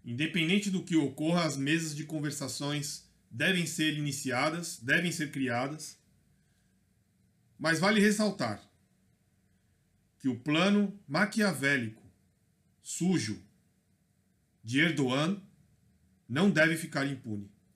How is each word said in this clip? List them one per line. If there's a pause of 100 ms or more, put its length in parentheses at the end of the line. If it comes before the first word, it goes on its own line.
Independente
do
que
ocorra,
as
mesas
de
conversações (220)
devem
ser
iniciadas,
devem
ser
criadas. (1600)
Mas
vale
ressaltar (1600)
que
o
plano
maquiavélico, (800)
sujo, (1200)
de
Erdogan (840)
não
deve
ficar
impune. (260)